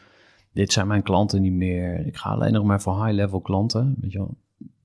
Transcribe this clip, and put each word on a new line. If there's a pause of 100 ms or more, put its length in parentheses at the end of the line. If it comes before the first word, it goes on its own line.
(540)
dit
zijn
mijn
klanten
niet
meer.
Ik
ga
alleen
nog
maar
voor
high-level
klanten."
Weet
je
wel? (480)